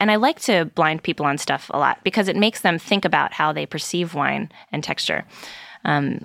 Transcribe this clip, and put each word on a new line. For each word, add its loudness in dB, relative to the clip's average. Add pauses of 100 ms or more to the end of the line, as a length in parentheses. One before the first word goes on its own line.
and 4
I 6
like 2
to 4
blind 2
people -2
on 0
stuff -4
a 0
lot 2
because 2
it 0
makes 2
them 2
think 0
about 2
how 0
they -4
perceive -4
wine -2 (220)
and -4
texture. -4 (600)
Um, 0